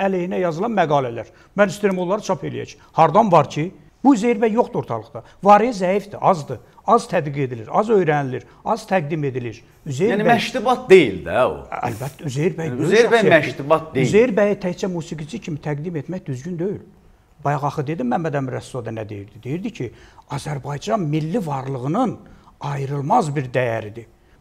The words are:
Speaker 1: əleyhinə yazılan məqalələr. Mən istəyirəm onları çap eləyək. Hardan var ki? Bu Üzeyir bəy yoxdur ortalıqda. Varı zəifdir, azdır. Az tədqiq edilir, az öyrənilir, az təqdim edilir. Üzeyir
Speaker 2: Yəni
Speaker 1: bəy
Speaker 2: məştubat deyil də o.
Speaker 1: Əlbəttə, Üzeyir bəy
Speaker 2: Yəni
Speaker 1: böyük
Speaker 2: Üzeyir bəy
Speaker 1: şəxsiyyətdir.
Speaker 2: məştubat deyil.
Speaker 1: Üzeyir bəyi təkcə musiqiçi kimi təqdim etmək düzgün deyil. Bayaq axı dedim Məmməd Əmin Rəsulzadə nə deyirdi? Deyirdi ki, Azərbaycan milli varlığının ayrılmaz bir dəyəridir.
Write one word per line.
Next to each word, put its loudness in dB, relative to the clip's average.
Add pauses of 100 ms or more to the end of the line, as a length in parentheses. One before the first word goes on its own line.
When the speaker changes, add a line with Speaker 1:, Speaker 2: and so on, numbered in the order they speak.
Speaker 1:
əleyhinə -2
yazılan -2
məqalələr. 0 (300)
Mən 4
istəyirəm -2
onları -2
çap -4
eləyək. -10 (160)
Hardan 4
var 6
ki? -4 (320)
Bu 8
Üzeyir 0
bəy 2
yoxdur 0
ortalıqda. -8 (200)
Varı 8
zəifdir, -2
azdır. 0 (280)
Az 4
tədqiq -2
edilir, -6
az 2
öyrənilir, 2 (220)
az -4
təqdim -2
edilir. -6 (240)
Üzeyir 0
Speaker 2:
Yəni 0
Speaker 1:
bəy 6
Speaker 2:
məştubat 0
deyil 8
də 2
o. 0 (180)
Speaker 1:
Əlbəttə, -8
Üzeyir -2
bəy -6
Speaker 2:
Yəni -6
Speaker 1:
böyük 0
Speaker 2:
Üzeyir 6
bəy 4
Speaker 1:
şəxsiyyətdir. 6
Speaker 2:
məştubat 0
deyil. 2
Speaker 1:
Üzeyir 4
bəyi 2
təkcə -4
musiqiçi -10
kimi -8
təqdim -6
etmək -8
düzgün -8
deyil. -4 (640)
Bayaq -2
axı -4
dedim -4
Məmməd -2
Əmin -4
Rəsulzadə -10
nə -8
deyirdi? -14
Deyirdi -6
ki, -8 (380)
Azərbaycan -4
milli -2
varlığının -2 (420)
ayrılmaz -2
bir -4
dəyəridir. -4 (360)